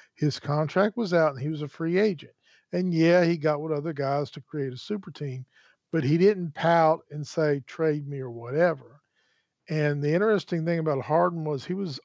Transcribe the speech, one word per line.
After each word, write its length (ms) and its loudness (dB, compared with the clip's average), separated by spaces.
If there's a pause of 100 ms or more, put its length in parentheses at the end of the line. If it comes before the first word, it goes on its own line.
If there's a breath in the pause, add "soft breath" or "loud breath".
(140 soft breath)
his 260 -2
contract 560 0
was 180 -2
out 180 4
and 80 -12
he 80 -4
was 140 -4
a 60 -8
free 300 -2
agent. 340 -2 (400 soft breath)
And 200 -2
yeah, 320 6
he 140 0
got 240 0
with 100 -4
other 220 -4
guys 380 -2
to 100 -14
create 320 -6
a 20 -14
super 340 -8
team, 360 -10 (440 soft breath)
but 140 0
he 140 4
didn't 360 2
pout 460 4 (100)
and 160 -8
say, 400 0
"Trade 400 -2
me," 140 -10
or 100 -8
whatever. 720 -2 (680)
And 320 0
the 100 0
interesting 540 0
thing 120 0
about 240 -2
Harden 420 0
was 200 -4
he 80 -6
was 320 -6